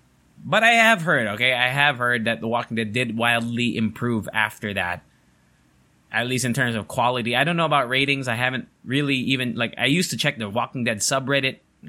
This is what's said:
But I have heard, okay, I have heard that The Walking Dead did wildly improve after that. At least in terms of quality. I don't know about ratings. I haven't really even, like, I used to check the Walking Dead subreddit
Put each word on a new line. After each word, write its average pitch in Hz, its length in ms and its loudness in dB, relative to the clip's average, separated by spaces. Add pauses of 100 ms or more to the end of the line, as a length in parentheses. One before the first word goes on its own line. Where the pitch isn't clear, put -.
(440)
But 190 200 2
I 233 80 8
have 226 280 6
heard, 151 280 2
okay, 120 260 0
I 123 140 2
have 143 280 2
heard 120 300 0
that 113 160 -2
The 110 40 -4
Walking 117 300 -2
Dead 110 160 -2
did 117 240 -2
wildly 117 580 0
improve 113 600 -2
after 107 400 -2
that. 90 280 -4 (1080)
At 113 160 -2
least 123 180 -2
in 120 100 0
terms 123 200 0
of 104 140 -4
quality. 120 480 0
I 131 80 4
don't 170 120 0
know 170 80 2
about 147 240 2
ratings. 135 400 0
I 120 60 0
haven't 127 340 -2 (160)
really 139 320 0
even, 123 400 -2
like, 117 200 -4
I 123 100 0
used 170 240 2
to 139 60 -6
check 139 220 -2
the 110 100 -6
Walking 117 360 -4
Dead 113 140 0
subreddit 131 600 -2 (300)